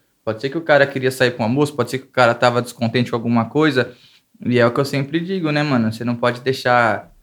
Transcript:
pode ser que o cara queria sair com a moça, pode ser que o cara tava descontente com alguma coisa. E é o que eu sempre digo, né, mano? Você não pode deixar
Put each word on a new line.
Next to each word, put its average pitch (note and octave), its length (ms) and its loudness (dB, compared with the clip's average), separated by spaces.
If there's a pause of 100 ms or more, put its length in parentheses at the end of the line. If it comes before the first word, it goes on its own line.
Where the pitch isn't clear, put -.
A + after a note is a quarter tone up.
(260)
pode A2 160 -6
ser C#3 80 -4
que E3+ 80 -6
o D#3+ 40 -4
cara C#3+ 260 4
queria C3 240 -2
sair B2+ 200 0
com A#2+ 120 -6
a A2 40 0
moça, C#3+ 260 0
pode A#2+ 180 -4
ser C3 80 -6
que - 60 -14
o - 40 -20
cara A#2+ 240 4
tava A#2+ 280 2
descontente A#2+ 500 -2
com B2+ 60 -2
alguma A#2 280 0
coisa. C#3 460 0 (540)
E A#2+ 140 2
é A#2+ 60 6
o A#2+ 60 2
que C#3 80 -2
eu C#3 60 0
sempre C#3 340 -4
digo, E3+ 320 -4
né, D3 120 0
mano? A#2+ 280 0
Você A#2 120 -12
não A#2+ 120 -4
pode A#2+ 260 -2
deixar A#2+ 680 0 (100)